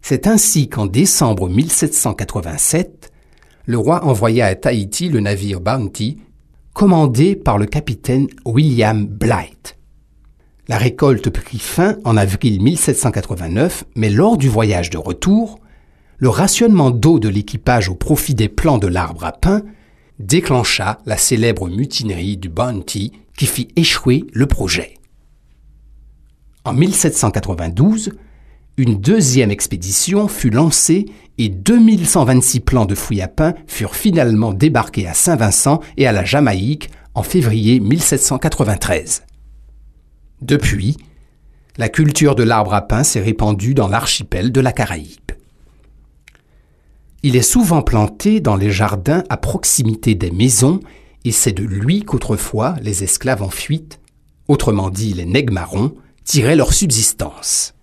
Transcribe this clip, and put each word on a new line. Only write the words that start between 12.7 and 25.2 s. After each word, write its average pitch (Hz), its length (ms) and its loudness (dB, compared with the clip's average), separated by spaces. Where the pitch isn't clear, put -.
sept - 180 0
cent 120 140 0
quatre-vingt-neuf, 95 720 -4
mais 107 140 0
lors 120 260 4
du 135 120 2
voyage 101 420 0
de 80 80 -8
retour, 196 600 -2
le 127 100 2
rationnement 170 640 4
d'eau 135 260 4
de 107 100 0
l'équipage 104 600 -2
au 92 80 -6
profit 147 400 -2
des 104 120 0
plants 143 300 0
de 98 80 -2
l'arbre 87 380 -4
à 82 80 -6
pain 208 320 0
déclencha 110 840 -2
la 107 120 -4
célèbre 110 520 0
mutinerie 101 680 -4
du 92 120 -12
Bounty 104 640 -6
qui 143 100 -2
fit - 280 -6
échouer 151 580 2
le 127 140 0
projet. 92 480 -2